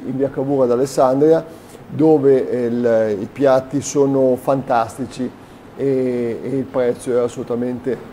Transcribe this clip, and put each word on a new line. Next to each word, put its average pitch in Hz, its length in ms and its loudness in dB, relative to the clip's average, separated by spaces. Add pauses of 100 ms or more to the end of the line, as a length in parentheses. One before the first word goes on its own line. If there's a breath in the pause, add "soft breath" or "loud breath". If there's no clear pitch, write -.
in 127 100 -6
via 135 140 -2
Cavour 135 360 0
ad 120 60 2
Alessandria, 139 720 2 (460 loud breath)
dove, 139 640 4
eh, 120 140 0
il, 113 560 2
i 110 100 -6
piatti 131 500 0
sono 135 580 2
fantastici 127 880 -2 (480 loud breath)
e, 127 680 -2
e 110 60 -8
il 135 160 -4
prezzo 127 460 -2
è 120 80 2
assolutamente 123 800 -4 (160)